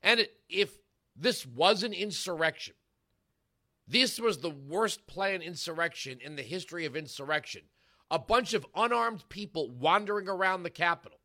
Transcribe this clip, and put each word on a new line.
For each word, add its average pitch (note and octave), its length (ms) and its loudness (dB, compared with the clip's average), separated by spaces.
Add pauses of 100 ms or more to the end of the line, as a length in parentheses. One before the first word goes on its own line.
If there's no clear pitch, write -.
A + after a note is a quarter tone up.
And A3+ 160 6
it, - 200 -2 (100)
if F#3+ 340 -2 (320)
this E3 320 0
was E3+ 340 4
an G#3+ 120 -2
insurrection, F3 800 -2 (1120)
this A#3+ 320 4
was A3+ 180 2
the E3 140 -4
worst D#3 560 -4
planned F#3+ 340 -2
insurrection D#3+ 800 -4
in D3 140 -12
the C#3 80 -8
history E3 420 -6
of C3+ 100 -4
insurrection. D3 680 -6 (480)
A D#3+ 80 2
bunch A3 340 2
of F3 220 -2
unarmed A#3 540 0
people D#3+ 420 -6
wandering F#3+ 580 2
around F#3+ 320 2
the E3 80 -4
Capitol. - 560 0